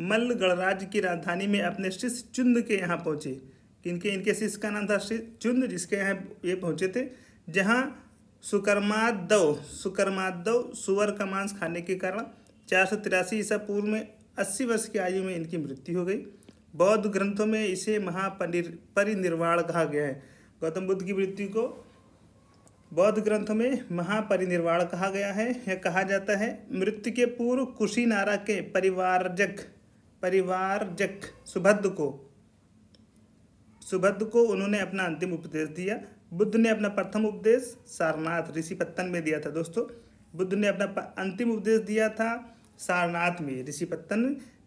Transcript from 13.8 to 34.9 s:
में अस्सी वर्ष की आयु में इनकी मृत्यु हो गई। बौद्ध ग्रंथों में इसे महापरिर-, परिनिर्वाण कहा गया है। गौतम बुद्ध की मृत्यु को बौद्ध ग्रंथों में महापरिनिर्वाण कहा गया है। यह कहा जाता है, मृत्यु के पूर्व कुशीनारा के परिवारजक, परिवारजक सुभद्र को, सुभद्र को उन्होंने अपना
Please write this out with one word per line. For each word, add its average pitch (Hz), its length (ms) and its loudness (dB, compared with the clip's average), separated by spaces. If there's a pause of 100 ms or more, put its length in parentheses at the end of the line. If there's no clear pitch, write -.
में 214 260 -2 (260)
अस्सी 202 260 -2
वर्ष 226 240 0
की 220 100 -2
आयु 190 260 0
में 185 120 -4
इनकी 165 200 -6
मृत्यु 151 420 -4
हो 180 60 0
गई। 196 200 -2 (520)
बौद्ध 202 300 6
ग्रंथों 202 400 0
में 214 200 2
इसे 196 320 0
महापरिर-, 175 960 -4
परिनिर्वाण 170 640 2
कहा 165 220 2
गया 147 220 0
है। 135 160 -4 (380)
गौतम 165 260 -2
बुद्ध 180 200 0
की 202 60 -2
मृत्यु 196 360 -2
को 220 400 -4 (1040)
बौद्ध 196 300 4
ग्रंथों 214 320 0
में 240 380 0
महापरिनिर्वाण 175 920 0
कहा 180 260 -2
गया 196 220 -2
है। 240 360 -2
यह 185 60 0
कहा 185 280 0
जाता 196 340 0
है, 226 360 -4
मृत्यु 208 400 -2
के 240 140 2
पूर्व 247 380 0
कुशीनारा 208 720 2
के 202 240 -2
परिवारजक, 185 1000 2 (640)
परिवारजक 185 960 0 (260)
सुभद्र 196 420 4
को, - 460 -6 (1500)
सुभद्र 196 440 2
को 233 180 4
उन्होंने 202 360 2
अपना 190 240 -2